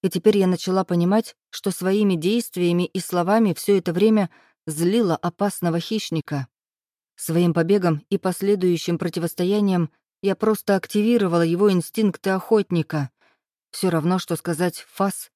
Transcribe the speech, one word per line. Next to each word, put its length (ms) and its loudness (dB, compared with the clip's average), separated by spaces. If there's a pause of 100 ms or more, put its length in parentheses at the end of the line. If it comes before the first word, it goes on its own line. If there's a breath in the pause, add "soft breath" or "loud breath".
И 80 0
теперь 280 2
я 100 2
начала 340 -2
понимать, 540 0 (140)
что 200 -6
своими 460 0
действиями 720 0
и 120 -8
словами 560 0
все 240 0
это 140 -4
время 380 2 (360 soft breath)
злила 480 0
опасного 640 -2
хищника. 680 -6 (680)
Своим 400 0
побегом 560 2
и 80 -2
последующим 800 0
противостоянием 920 -2 (320)
я 120 0
просто 400 0
активировала 680 2
его 280 2
инстинкты 600 0
охотника. 800 0 (600)
Все 200 -2
равно, 280 0
что 160 -4
сказать 580 -4
"фас" 440 -4